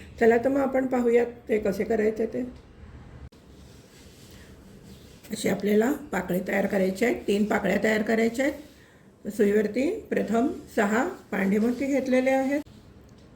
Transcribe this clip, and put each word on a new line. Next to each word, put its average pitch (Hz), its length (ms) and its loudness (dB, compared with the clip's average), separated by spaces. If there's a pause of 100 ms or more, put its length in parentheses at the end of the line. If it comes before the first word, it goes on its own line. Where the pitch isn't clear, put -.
(200)
चला 233 180 6
तर 233 100 2
मग 277 120 2
आपण 262 260 0
पाहूयात 240 400 2 (240)
ते 214 100 2
कसे 202 240 -2
करायचे 220 420 0
ते. 247 160 -6 (3000)
अशी 214 180 -2
आपल्याला 208 420 2
पाकळी 185 560 -4
तयार 196 180 0
करायची 190 400 0
आहे, 254 80 2 (140)
तीन 208 180 2
पाकळ्या 202 380 0
तयार 220 180 2
करायच्या 226 440 0
आहेत. 294 120 -2 (680)
सुईवरती 220 720 2
प्रथम 208 480 0 (280)
सहा 220 320 2 (240)
पांढे 196 260 0
मोती 240 280 0
घेतलेले 262 440 2
आहेत. 269 320 2 (760)